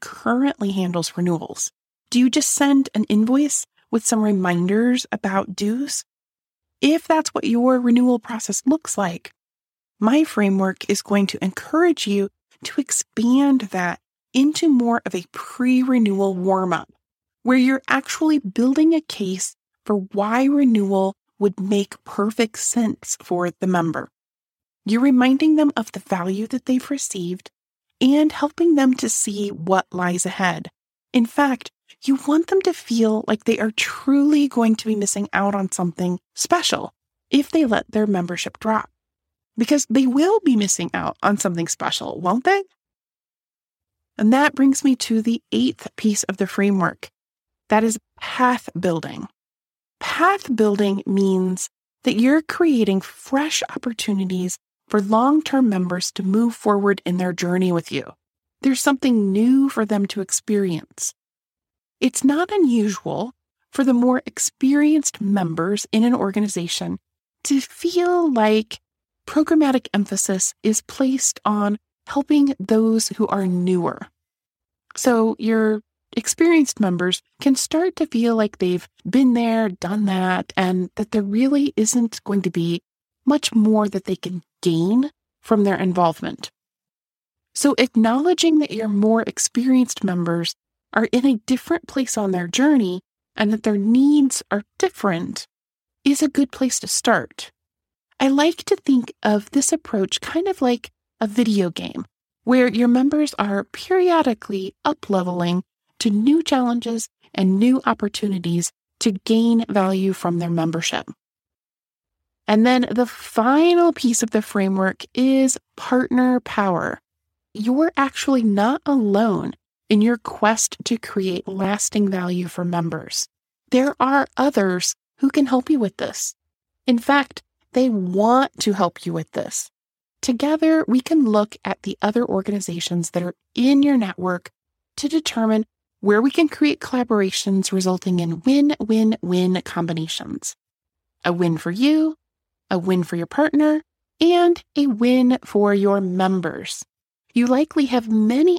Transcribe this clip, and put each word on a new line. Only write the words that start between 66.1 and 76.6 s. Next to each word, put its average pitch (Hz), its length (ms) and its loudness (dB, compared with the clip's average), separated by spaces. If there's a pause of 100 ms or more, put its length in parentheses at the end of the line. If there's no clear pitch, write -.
organization 190 840 -4 (460)
to 277 160 2
feel 349 720 0
like 220 480 0 (480)
programmatic 294 680 2
emphasis 196 680 -2
is 214 200 0
placed - 640 -2
on 208 320 0 (280)
helping 285 540 2
those 220 480 2
who 214 200 -4
are 196 180 -2
newer. 180 640 -2 (840)
So 226 440 0
your 220 420 0 (340)
experienced 330 640 2